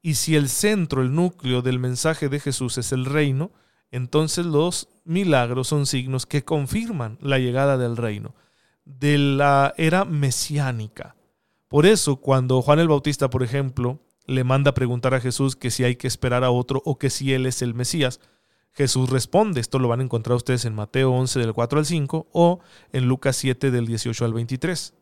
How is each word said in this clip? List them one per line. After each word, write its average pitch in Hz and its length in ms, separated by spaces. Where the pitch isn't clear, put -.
Y 160 120
si 156 200
el 147 140
centro, 175 540
el 131 120
núcleo 143 480
del 127 160
mensaje 127 500
de 135 120
Jesús 131 380
es 113 120
el 127 140
reino, 143 480
entonces 151 520
los 165 440
milagros 135 640
son 143 180
signos 131 400
que 147 180
confirman 147 760
la 139 180
llegada 131 400
del 120 180
reino, 107 380
de 143 340
la 139 580
era 165 280
mesiánica. 135 1120
Por 151 180
eso, 190 300
cuando 127 460
Juan 147 160
el 170 80
Bautista, 143 440
por 127 120
ejemplo, 127 560
le 131 180
manda 135 260
a 135 40
preguntar 123 380
a 131 80
Jesús 127 360
que 120 160
si - 100
hay 123 140
que - 100
esperar 123 380
a 127 80
otro 123 320
o 147 140
que 135 120
si 135 220
él 127 140
es 127 160
el 123 120
Mesías, 127 460
Jesús 131 400
responde. 170 500
Esto 131 200
lo 127 80
van 117 100
a 131 60
encontrar 123 320
ustedes 123 300
en 110 100
Mateo 131 340
once, 127 300
del 113 120
cuatro 117 280
al 156 60
cinco, 156 440
o 175 300
en 127 160
Lucas 131 260
siete, 131 380
del 120 140
dieciocho 117 380
al 113 100
veintitrés. 127 680